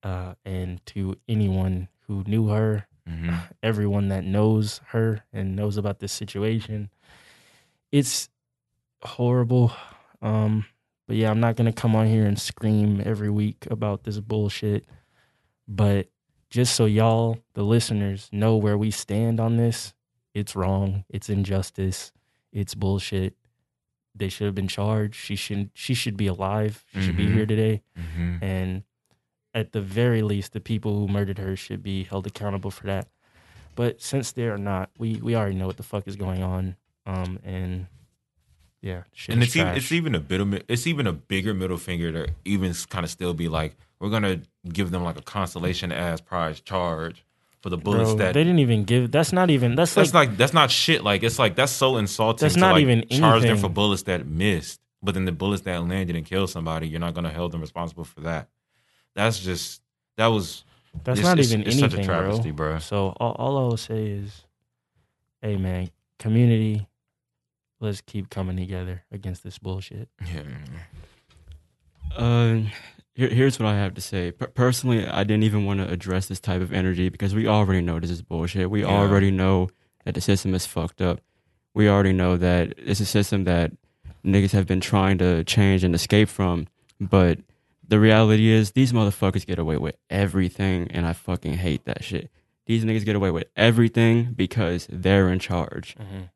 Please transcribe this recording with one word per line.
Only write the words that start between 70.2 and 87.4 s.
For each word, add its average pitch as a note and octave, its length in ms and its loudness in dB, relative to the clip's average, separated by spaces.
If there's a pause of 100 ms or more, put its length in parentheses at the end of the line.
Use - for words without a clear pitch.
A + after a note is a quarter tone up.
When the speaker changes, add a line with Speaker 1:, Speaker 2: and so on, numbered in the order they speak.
Speaker 2:
Yeah. E2 160 -8 (1700)
Speaker 3:
Uh, A#2 420 4 (560)
here, B2+ 140 0
here's B2 300 4
what A2+ 100 0
I G#2 80 2
have G2 180 0
to F2+ 60 -12
say. F2+ 320 -4
Per-, - 160 -10
personally, B2 580 2
I - 180 0
didn't G#2+ 200 4
even G#2 200 2
wanna G2 220 0
address F#2 400 -2
this F#2 140 -8
type F#2 220 -2
of F2+ 100 -6
energy F#2 360 0
because F#2+ 260 -2
we A2 120 0
already G2+ 340 4
know E2+ 200 -2
this E2+ 100 -6
is F2 120 -6
bullshit. F2+ 480 -4
We G#2 120 -2
Speaker 2:
Yeah. F#2+ 60 -2
Speaker 3:
already G2 420 4
know F#2 380 2 (360)
that D#2 100 -6
the D#2+ 60 -6
system F#2+ 340 0
is F#2 120 -2
fucked - 340 -6
up. F2+ 200 0 (540)
We G#2+ 140 6
already G2 240 6
know F2+ 240 2
that F2 400 2
it's - 240 -2
a G2+ 60 0
system G2+ 380 0
that E2+ 280 2 (520)
niggas G2 280 4
have G2 140 4
been F#2 140 0
trying F#2+ 380 4
to F2 260 2
change F#2+ 400 4
and F2 100 4
escape G#2 340 4
from. F2 380 -2 (340)
But F#2 380 4 (480)